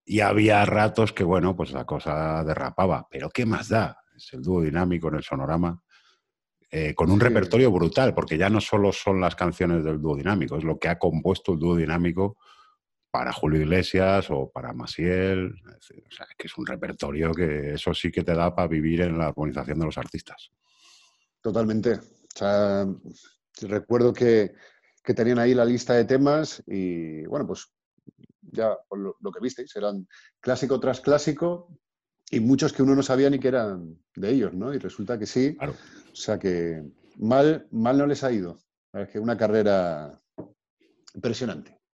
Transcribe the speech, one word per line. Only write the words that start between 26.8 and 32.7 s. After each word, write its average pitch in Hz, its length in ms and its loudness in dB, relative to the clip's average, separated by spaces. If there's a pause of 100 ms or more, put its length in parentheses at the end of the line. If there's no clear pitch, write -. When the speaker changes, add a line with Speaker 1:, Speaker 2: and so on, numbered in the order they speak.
Speaker 2:
bueno, 135 220 -6
pues - 260 -12 (680)
ya 110 340 -2 (120)
por 98 120 -10
lo, 98 220 -8
lo 98 100 -8
que 87 100 -14
visteis, 127 340 -8
eran 101 320 -6 (320)
clásico 127 400 -2
tras 127 220 -2
clásico 165 680 0 (600)
y 123 100 0
muchos 135 340 2